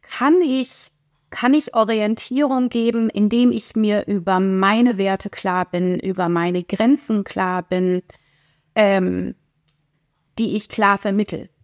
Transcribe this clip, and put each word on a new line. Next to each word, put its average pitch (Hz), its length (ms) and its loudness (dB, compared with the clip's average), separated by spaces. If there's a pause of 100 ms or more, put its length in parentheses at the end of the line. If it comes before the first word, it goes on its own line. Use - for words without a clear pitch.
kann 320 400 2
ich, 262 500 -4 (380)
kann 254 240 0
ich - 220 0
Orientierung 233 920 0
geben, 226 400 0
indem 233 420 2
ich - 240 -8
mir 208 320 0
über 185 320 0
meine 196 580 2
Werte 190 320 -2
klar 180 400 -4
bin, 180 300 -2
über 185 300 -4
meine 175 340 0
Grenzen 226 600 0
klar 180 400 -4
bin, 180 380 0 (760)
ähm, 196 600 0 (1000)
die 220 180 -2
ich - 140 -6
klar 202 280 2
vermittel. 202 520 -4 (140)